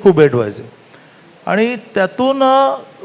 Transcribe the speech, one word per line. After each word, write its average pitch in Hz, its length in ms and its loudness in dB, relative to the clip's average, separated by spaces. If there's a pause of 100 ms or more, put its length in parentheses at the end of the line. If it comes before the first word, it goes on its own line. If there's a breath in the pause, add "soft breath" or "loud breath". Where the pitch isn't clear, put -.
खूप 190 120 4
भेट 147 200 4
व्हायची. 110 280 -6 (840 loud breath)
आणि 220 300 -2
त्यातून, 247 680 -4
अ, 269 320 2 (300)